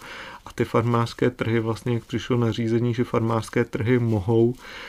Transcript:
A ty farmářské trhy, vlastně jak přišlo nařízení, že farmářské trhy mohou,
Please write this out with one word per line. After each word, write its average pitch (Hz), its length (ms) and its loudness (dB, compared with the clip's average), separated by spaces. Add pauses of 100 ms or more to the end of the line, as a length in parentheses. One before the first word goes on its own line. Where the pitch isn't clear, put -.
(460)
A - 80 -16
ty 120 120 0
farmářské 117 640 2
trhy, 117 300 0
vlastně 113 340 -2
jak 117 120 -4
přišlo 120 320 -2
nařízení, 117 560 0
že 120 100 0
farmářské 113 640 0
trhy 120 340 0
mohou, 113 540 2 (360)